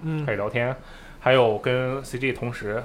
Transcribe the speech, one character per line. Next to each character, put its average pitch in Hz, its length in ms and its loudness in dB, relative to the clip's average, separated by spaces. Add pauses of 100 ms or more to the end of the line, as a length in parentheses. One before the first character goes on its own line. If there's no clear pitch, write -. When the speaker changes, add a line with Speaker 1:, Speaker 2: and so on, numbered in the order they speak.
Speaker 1:
嗯。 156 200 -2
Speaker 2:
开 127 100 0
始 101 40 -2
聊 101 100 -2
天。 123 280 -2 (440)
还 131 140 4
有 117 240 6
跟 127 460 -2
C 127 140 -8
G 127 140 0
同 120 220 -4
时， 110 320 -6